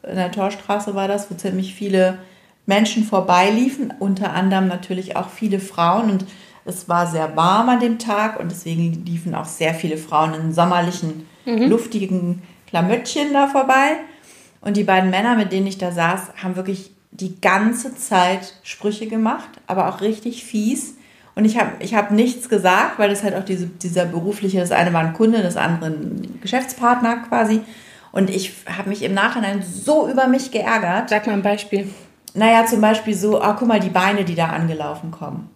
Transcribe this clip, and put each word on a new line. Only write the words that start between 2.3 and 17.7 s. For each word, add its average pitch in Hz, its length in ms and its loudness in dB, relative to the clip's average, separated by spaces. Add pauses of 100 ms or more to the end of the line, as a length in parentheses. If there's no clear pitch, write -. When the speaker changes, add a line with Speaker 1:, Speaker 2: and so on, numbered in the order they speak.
Speaker 1:
Menschen 214 380 2
vorbeiliefen, 202 920 2
unter 190 360 -2
anderem 190 340 2
natürlich 185 480 -6
auch 180 140 -4
viele 196 300 -2
Frauen. 190 500 0
Und 190 160 0 (400)
es - 240 -12
war 175 160 2
sehr 156 300 -4
warm 196 340 4
an 247 100 4
dem 226 180 0
Tag 214 400 -2
und 170 140 -6
deswegen 165 540 -4
liefen 170 280 -6
auch 160 120 -6
sehr 165 280 -2
viele 160 220 -4
Frauen 156 380 0
in 160 180 -4
sommerlichen, 170 760 0 (200)
Speaker 2:
Mhm. 233 240 2
Speaker 1:
luftigen 185 720 -2 (260)
Klamöttchen 240 640 0
da 277 160 4
vorbei. 277 480 2 (640)
Und 202 160 -2
die 208 80 2
beiden 190 260 4
Männer, 220 260 4
mit 196 160 0
denen 190 140 0
ich 190 120 -8
da 180 120 -2
saß, 175 300 0 (220)
haben 185 140 -4
wirklich 190 340 -6 (220)
die 190 280 -10
ganze 214 560 0